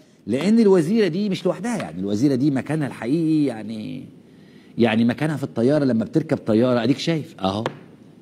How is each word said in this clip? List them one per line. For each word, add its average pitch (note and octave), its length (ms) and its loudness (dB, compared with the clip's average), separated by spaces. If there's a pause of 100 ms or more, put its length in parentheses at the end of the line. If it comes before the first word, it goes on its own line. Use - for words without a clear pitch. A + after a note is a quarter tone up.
(280)
لأن E3 320 2
الوزيرة G3 480 4
دي G3 220 -2
مش F#3 160 -4
لوحدها، F#3 320 -4
يعني E2+ 220 -8
الوزيرة G#2 360 0
دي C#3+ 160 2
مكانها C#3 360 -2
الحقيقي D3+ 580 0
يعني، G#2+ 580 -8 (720)
يعني A2+ 280 4
مكانها C#3+ 320 -2
في B2+ 60 -10
الطيارة، C3+ 400 0
لما A2+ 220 0
بتركب D#3 320 -2
طيارة A#2+ 460 2
أديك B2+ 140 0
شايف D#3+ 420 -4
أهو، G2 240 -2 (580)